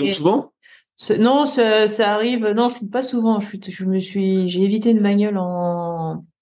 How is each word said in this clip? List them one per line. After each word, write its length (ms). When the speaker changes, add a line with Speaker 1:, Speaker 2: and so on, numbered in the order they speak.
Speaker 1:
tombes 80
souvent ? 380
Speaker 2:
C'est, 220
non, 260
ça, 440
ça 260
arrive. 360
Non, 180
je 100
tombe 120
pas 120
souvent. 380
Je 60
suis, 220
je 180
me 120
suis, 500
j'ai 140
évité 280
une 120
bagnole 360
en, 840